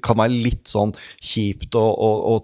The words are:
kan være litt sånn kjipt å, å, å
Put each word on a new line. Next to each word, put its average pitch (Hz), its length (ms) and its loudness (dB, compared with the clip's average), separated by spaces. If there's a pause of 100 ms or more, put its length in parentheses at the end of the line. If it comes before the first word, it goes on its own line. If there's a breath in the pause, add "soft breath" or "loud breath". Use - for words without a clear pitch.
kan 110 160 2
være 120 240 2
litt - 260 -2
sånn 104 220 0 (320 loud breath)
kjipt 101 500 -4
å, 113 80 4
å, 110 280 2 (200)
å 113 140 4